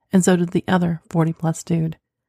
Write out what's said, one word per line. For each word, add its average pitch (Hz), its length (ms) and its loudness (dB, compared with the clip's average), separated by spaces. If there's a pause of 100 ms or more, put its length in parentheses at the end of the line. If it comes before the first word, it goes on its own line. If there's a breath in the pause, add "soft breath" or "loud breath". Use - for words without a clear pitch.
(120)
and 185 140 4
so 185 100 6
did 175 140 0
the - 180 -2
other 175 400 0
forty 165 260 0
plus - 300 -6
dude. 160 360 -4 (300)